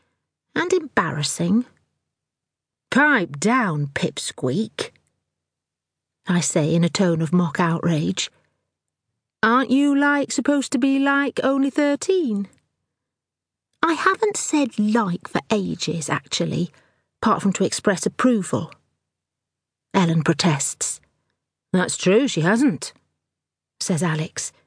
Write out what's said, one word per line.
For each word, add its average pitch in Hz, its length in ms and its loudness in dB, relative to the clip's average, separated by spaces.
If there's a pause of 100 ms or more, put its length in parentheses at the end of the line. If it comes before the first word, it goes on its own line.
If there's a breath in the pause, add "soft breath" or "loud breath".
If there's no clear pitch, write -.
(560)
and 359 160 -2
embarrassing." 180 920 0 (1200)
"Pipe 226 500 2
down, 185 480 0
Pipsqueak," - 1040 -4 (1400)
I 175 80 4
say 160 340 0
in 170 120 2
a 165 40 2
tone 170 320 2
of 160 120 -2
mock 175 260 0
outrage. 170 720 -2 (1120)
"Aren't 240 260 2
you, 285 240 2
like, 285 380 0
supposed 277 400 -2
to 277 60 0
be, 269 200 2
like, 277 460 0
only 269 260 0
thirteen?" 285 800 0 (1400)
"I 330 100 2
haven't 381 440 0
said 285 420 -2
'like' 208 480 0
for - 140 -4 (100)
ages, 170 580 -2
actually, 156 640 -4 (500 soft breath)
apart 214 200 2
from 202 120 2
to 196 120 0
express - 400 -2
approval," 190 640 0 (1200)
Ellen 165 300 2
protests. - 800 -2 (720)
"That's 185 240 0
true, 226 320 2
she 165 120 -2
hasn't," 214 520 0 (880)
says 160 200 -2
Alex, 160 520 -4 (140)